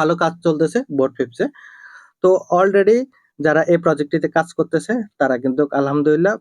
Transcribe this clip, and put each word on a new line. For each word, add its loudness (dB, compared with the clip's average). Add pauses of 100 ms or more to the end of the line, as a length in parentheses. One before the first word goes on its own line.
ভালো 0
কাজ -2 (100)
চলতেছে 0 (160)
বোট 0
ফিপসে। -4 (720)
তো 4 (220)
already 4 (420)
যারা 2
এই 2
প্রজেক্টটিতে -2
কাজ -2
করতেছে -4 (240)
তারা 0
কিন্তু -2 (180)
আলহামদুলিল্লাহ 0